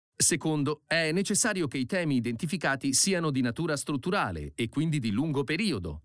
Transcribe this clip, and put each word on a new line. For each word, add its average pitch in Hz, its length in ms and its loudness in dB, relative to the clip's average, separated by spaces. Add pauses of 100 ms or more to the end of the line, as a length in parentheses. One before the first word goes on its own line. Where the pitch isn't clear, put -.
(140)
Secondo, 151 720 2
è 160 280 2
necessario 190 560 0
che 143 80 -4
i 131 80 0
temi 165 320 0
identificati 135 760 -2
siano 170 400 2
di 131 80 0
natura 139 380 0
strutturale 135 800 -2
e 117 120 -2
quindi 156 320 0
di 113 120 0
lungo 139 340 0
periodo, 123 600 -2